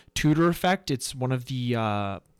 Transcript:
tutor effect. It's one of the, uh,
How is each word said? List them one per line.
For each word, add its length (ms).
tutor 320
effect. 420
It's 240
one 180
of 140
the, 300
uh, 440